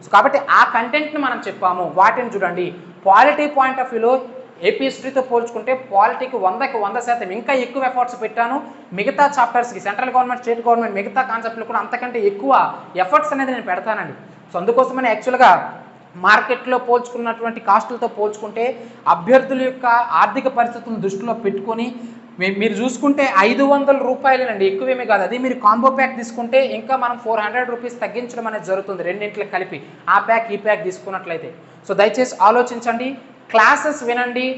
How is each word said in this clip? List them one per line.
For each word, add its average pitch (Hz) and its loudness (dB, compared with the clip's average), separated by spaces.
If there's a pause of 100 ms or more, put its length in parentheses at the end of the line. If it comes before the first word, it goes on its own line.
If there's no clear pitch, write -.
So, - -20
కాబట్టి 262 6 (200)
ఆ - 8 (160)
కంటెంట్ని 294 -2
మనం 240 -4
చెప్పాము, 180 -2 (140)
వాటిని 226 4
చూడండి. 175 -2 (420)
పాలిటీ 285 6 (100)
పాయింట్ 262 0
of 254 -6
వ్యూలో 226 2 (560)
ఏపీ 269 0
హిస్టరీతో 262 -4
పోల్చుకుంటే 233 -2 (200)
పాలిటీకి 240 2 (100)
వందకి 240 -2
వంద 208 -4
శాతం 240 -2
ఇంకా 277 -2 (120)
ఎక్కువ 262 -2
ఎఫర్ట్స్ 247 -2
పెట్టాను. 233 -2 (420)
మిగతా 262 2 (120)
చాప్టర్స్కి 233 0
సెంట్రల్ 240 -4
గవర్నమెంట్, 247 0
స్టేట్ 233 -2
గవర్నమెంట్ 226 2
మిగతా 220 -2 (100)
కాన్సెప్ట్లు 226 -6
కూడా 220 -2
అంతకంటే 240 -6 (120)
ఎక్కువ 262 0 (520)
ఎఫర్ట్స్ 302 2
అనేది 262 -2
నేను 220 -8
పెడతానండి. 185 -4 (360)
So, - -6
అందుకోసమని 254 2
యాక్చువల్గా 247 6 (720)
మార్కెట్లో 240 2 (100)
పోల్చుకున్నటువంటి 233 -2
కాస్టులతో 220 2
పోల్చుకుంటే 208 -4 (480)
అభ్యర్థుల 254 4
యొక్క 254 -4 (360)
ఆర్థిక 226 0
పరిస్థితులను 233 -2
దృష్టిలో 220 -4 (100)
పెట్టుకొని 226 -4 (540)
మీ-, 190 -2
మీరు 220 0
చూసుకుంటే 277 0 (220)
ఐదు 254 2
వందల 277 4 (120)
రూపాయలేనండి, 254 0
ఎక్కువేమీ 247 -4
కాదు. 196 4
అది 233 -4
మీరు 254 0
కాంబో 233 4
ప్యాక్ 262 0
తీసుకుంటే 233 -2 (180)
ఇంకా 226 -4 (100)
మనం 240 -4
ఫోర్ 220 -2
హండ్రెడ్ 240 -4
రూపీస్ 240 -10
తగ్గించడం 233 -8
అనేది 202 -8
జరుగుతుంది 190 -4
రెండింటికి 202 -6
కలిపి, 180 -6 (360)
ఆ - 6 (120)
ప్యాక్ 226 2
ఈ 202 -4
ప్యాక్ 208 0
తీసుకున్నట్లయితే. 175 -10 (360)
So, 196 -4
దయచేసి 226 2 (140)
ఆలోచించండి, 240 0 (440)
క్లాసెస్ 277 4
వినండి. 247 -2 (120)